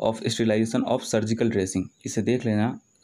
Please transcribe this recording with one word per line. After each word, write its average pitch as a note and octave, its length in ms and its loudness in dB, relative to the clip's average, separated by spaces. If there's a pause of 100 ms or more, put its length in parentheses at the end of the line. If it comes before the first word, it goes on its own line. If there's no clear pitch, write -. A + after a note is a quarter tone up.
of A2+ 200 0
sterilization A2+ 640 0
of B2 200 0
surgical A2+ 400 0
dressing। F#2+ 360 0 (220)
इसे A#2+ 160 -4
देख A#2+ 240 0
लेना, A2 340 0 (240)